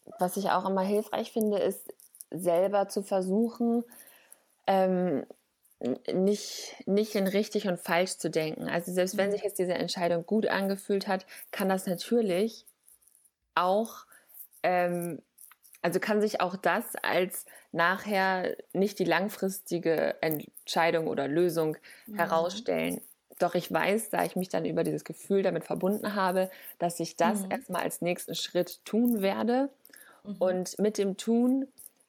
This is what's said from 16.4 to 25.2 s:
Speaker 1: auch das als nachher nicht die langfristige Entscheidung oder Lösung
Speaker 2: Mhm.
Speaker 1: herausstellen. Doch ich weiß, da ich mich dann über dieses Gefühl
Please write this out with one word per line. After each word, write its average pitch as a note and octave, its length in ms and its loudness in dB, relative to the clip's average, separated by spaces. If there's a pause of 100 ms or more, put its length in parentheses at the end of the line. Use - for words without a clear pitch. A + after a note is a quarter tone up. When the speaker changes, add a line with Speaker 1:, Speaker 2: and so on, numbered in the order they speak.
Speaker 1:
auch F3+ 160 0
das F#3 280 2 (180)
als F3 440 0 (260)
nachher F#3+ 840 0 (160)
nicht G3 260 0
die F#3+ 60 2
langfristige E3+ 1160 0
Entscheidung D#3+ 840 0
oder C#3 220 -2
Lösung D#3+ 480 2 (300)
Speaker 2:
Mhm. G#3 100 -14
Speaker 1:
herausstellen. F3 840 0 (380)
Doch F3 160 2
ich F3 180 -2
weiß, F#3 380 0
da F3 140 2
ich - 120 -4
mich F3+ 140 -2
dann F3 160 -2
über E3 180 0
dieses D3+ 200 -4
Gefühl G3 380 0